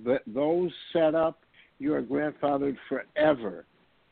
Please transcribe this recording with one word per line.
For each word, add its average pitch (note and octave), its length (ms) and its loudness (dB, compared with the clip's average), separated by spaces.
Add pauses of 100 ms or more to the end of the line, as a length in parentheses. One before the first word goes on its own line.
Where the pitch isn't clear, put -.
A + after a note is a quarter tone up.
th-, A#2+ 240 2
those D#3 440 0 (200)
set D#3+ 220 4
up, E3 260 0 (400)
you C#3+ 140 0
are C#3 80 0
grandfathered C#3+ 760 -2 (120)
forever. B2 760 0 (460)